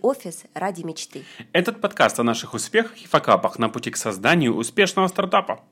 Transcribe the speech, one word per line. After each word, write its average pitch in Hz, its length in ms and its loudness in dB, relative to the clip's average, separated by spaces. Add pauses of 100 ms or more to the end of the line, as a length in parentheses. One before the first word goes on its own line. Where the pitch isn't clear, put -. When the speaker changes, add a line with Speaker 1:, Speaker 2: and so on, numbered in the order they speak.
Speaker 1:
офис 226 400 -2 (100)
ради 175 300 -6
мечты. 156 400 -12 (300)
Speaker 2:
Этот 202 280 0
подкаст 127 380 2
о 120 40 0
наших 117 300 -2
успехах 220 480 -2
и - 60 -20
факапах 98 500 2
на 113 100 0
пути 117 220 -6
к - 80 -8
созданию 117 560 2
успешного 185 540 0
стартапа. 190 640 -2